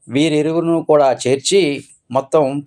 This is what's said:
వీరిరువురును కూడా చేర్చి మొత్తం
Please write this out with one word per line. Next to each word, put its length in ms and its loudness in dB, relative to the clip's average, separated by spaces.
వీరిరువురును 720 0
కూడా 300 4
చేర్చి 480 -2
మొత్తం 340 0